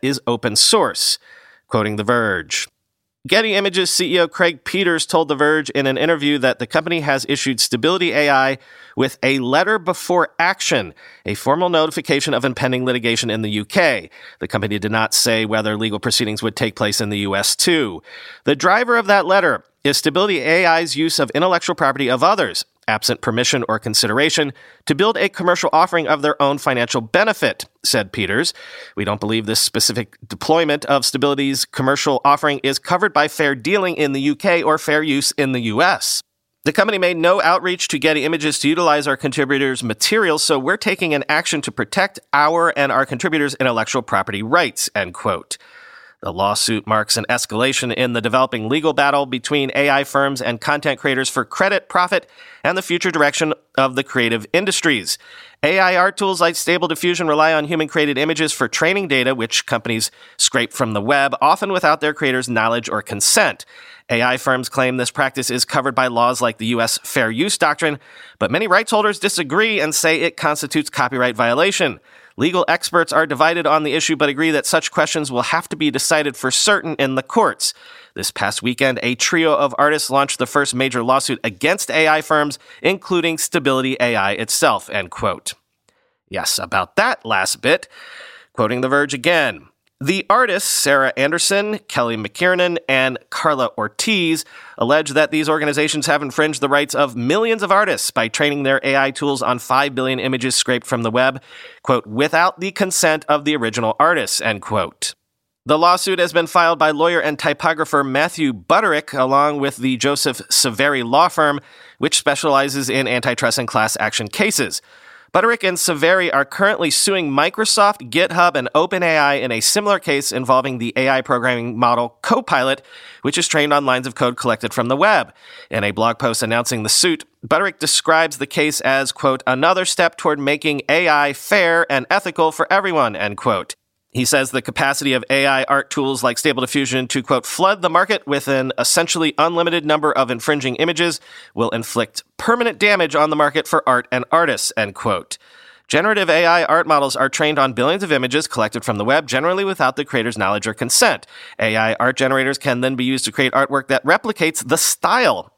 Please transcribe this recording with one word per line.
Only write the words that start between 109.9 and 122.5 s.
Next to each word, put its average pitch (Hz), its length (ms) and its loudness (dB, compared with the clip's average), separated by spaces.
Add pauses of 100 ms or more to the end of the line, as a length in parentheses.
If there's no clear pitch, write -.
Joseph 139 520 -2
Saveri 135 540 0
law 139 240 4
firm, 147 320 0 (380)
which 143 200 0
specializes 139 720 0
in 131 200 0
antitrust 120 500 0
and 120 100 -4
class 110 320 0
action 107 280 -2
cases. 147 540 -2 (520)
Butterick 226 340 2
and 180 100 0
Saveri 170 560 2
are 139 120 2
currently 196 440 0
suing 185 400 0
Microsoft, 185 800 0
GitHub, 170 460 2
and 123 180 -2
Open 180 300 0
A 160 140 2
I 143 160 4
in 127 180 -2
a 113 80 -2
similar 202 400 0
case 143 320 -2
involving 127 460 0
the 117 180 -6
A 131 140 2
I 131 100 2
programming 123 580 -2
model 120 440 2
Copilot, 139 600 0 (420)